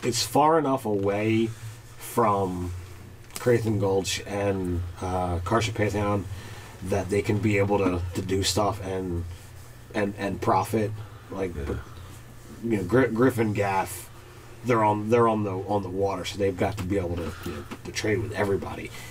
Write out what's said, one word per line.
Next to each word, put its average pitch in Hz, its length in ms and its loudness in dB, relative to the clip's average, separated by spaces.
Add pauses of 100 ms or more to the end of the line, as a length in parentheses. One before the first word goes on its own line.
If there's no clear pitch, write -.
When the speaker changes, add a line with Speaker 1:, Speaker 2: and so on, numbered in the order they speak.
Speaker 1:
it's 123 220 0
far 156 340 6
enough 135 260 0
away 107 640 2 (500)
from 95 760 0 (640)
Craithan 113 440 2
Gulch 95 460 2
and, 98 560 0 (200)
uh, 90 380 0
Karshapethan 104 840 2 (580)
that 92 260 -2
they 101 120 4
can 104 160 2
be 107 220 4
able 101 180 4
to, 90 240 2 (140)
to 104 60 -2
do 95 220 0
stuff 101 420 0
and, 92 380 -4 (720)
and, 101 240 0
and 98 240 -4
profit. 107 500 2 (400)
Like, 95 240 -4
Speaker 2:
Yeah. 71 120 -4
Speaker 1:
but, - 100 -2 (880)
you 113 140 2
know, 95 60 0
Gri-, 120 240 6
Griffin 113 460 4
Gaff, 98 560 -2 (560)
they're 113 180 4
on, 107 260 2
they're 117 180 8
on 107 160 2
the, 98 100 0
on 98 300 0
the 92 60 -6
water, 95 360 0
so - 140 -8
they've 98 180 2
got 101 200 0
to 90 60 -4
be 95 140 0
able 87 180 0
to, 85 160 -4 (140)
you - 80 -4
know, - 100 -10 (220)
to - 60 -8
trade 107 300 0
with 104 120 -4
everybody. - 560 -2 (220)